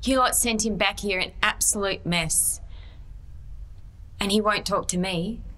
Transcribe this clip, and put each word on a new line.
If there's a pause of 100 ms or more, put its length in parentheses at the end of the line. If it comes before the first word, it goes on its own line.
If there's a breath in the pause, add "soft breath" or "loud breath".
You
lot
sent
him
back
here
an (100)
absolute
mess. (1600 loud breath)
And
he
won't
talk
to
me. (160)